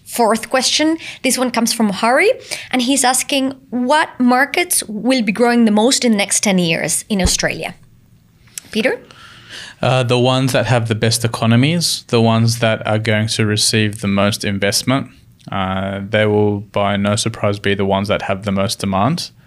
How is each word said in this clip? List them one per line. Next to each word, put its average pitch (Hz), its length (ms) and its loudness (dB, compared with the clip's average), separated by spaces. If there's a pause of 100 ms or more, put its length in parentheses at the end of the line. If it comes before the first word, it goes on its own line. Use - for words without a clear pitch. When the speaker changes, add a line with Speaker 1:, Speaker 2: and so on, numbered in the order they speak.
Speaker 1:
fourth 220 460 0
question. 311 480 0 (240)
This 240 160 0
one 254 120 -2
comes 233 220 0
from 226 160 0
Harry, 247 420 2 (400)
and 254 120 0
he's 247 200 0
asking, 262 500 0 (180)
"What 254 380 0 (120)
markets 277 640 2
will 233 380 0
be 208 100 0
growing 240 320 4
the 220 60 4
most 220 340 2
in 240 80 4
the 208 60 2
next 196 240 -2
ten 190 160 2
years 165 500 -2
in 196 140 0
Australia?" 165 520 -2 (1000)
Peter? 262 280 -2 (800)
Speaker 2:
Uh, 127 220 2
the 123 160 0
ones 127 340 2
that 117 140 2
have 113 220 0
the 113 60 0
best 113 300 0
economies, 123 840 2
the 120 120 2
ones 113 380 2
that 110 280 0
are 107 120 0
going 107 280 0
to 110 200 -2
receive 107 560 0
the 104 60 -2
most 101 360 0
investment, 104 640 -2 (400)
uh, 98 560 -4
they 107 200 2
will, 104 340 2
by 101 380 -2
no 101 180 0
surprise, 104 420 -2
be 101 160 0
the 98 120 0
ones 98 220 0
that 98 120 0
have 98 240 -6
the 101 80 -2
most 98 260 -2
demand. 101 520 -2 (160)